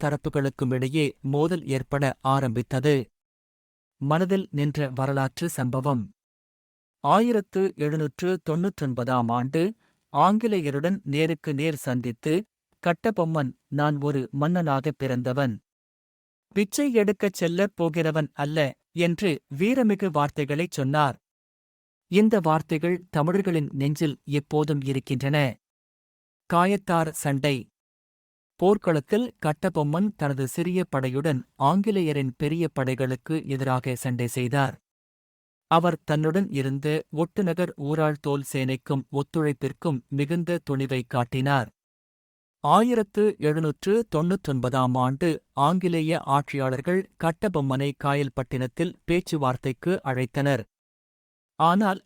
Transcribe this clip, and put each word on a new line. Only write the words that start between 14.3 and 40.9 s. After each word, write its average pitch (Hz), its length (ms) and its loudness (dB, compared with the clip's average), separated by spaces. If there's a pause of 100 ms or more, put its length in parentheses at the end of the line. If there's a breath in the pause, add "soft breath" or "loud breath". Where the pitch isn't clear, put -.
மன்னனாக 147 600 0
பிறந்தவன், 127 720 -2 (920)
பிச்சை 240 400 0
எடுக்கச் 208 400 2
செல்லப் 180 420 -2
போகிறவன் 156 580 0
அல்ல" 147 400 -2 (180)
என்று 170 500 0 (160)
வீரமிகு 208 540 2
வார்த்தைகளைச் 147 600 -2
சொன்னார். 139 500 0 (840)
இந்த 208 320 4
வார்த்தைகள் 160 680 0
தமிழர்களின் 165 640 0
நெஞ்சில் 143 520 -2
எப்போதும் 143 580 -2
இருக்கின்றன. 135 800 -2 (920)
காயத்தார் 175 560 2
சண்டை. 139 600 -2 (880)
போர்க்களத்தில் 208 800 2 (100)
கட்டபொம்மன் 165 680 0
தனது 135 320 -2
சிறிய 180 380 -2 (100)
படையுடன் 131 480 0 (120)
ஆங்கிலேயரின் 156 800 2
பெரிய 160 300 0
படைகளுக்கு 131 800 -2
எதிராக 131 480 -2
சண்டை 123 320 -4
செய்தார். 131 540 -2 (880)
அவர் 165 360 2
தன்னுடன் 156 460 0
இருந்த 139 600 -2
ஒட்டுநகர் 170 640 -2
ஊராள் 151 460 0
தோல் 143 220 -2 (100)
சேனைக்கும் 131 580 -2
ஒத்துழைப்பிற்கும் 143 960 -2
மிகுந்த 165 520 -2 (100)
துணிவை 131 380 -2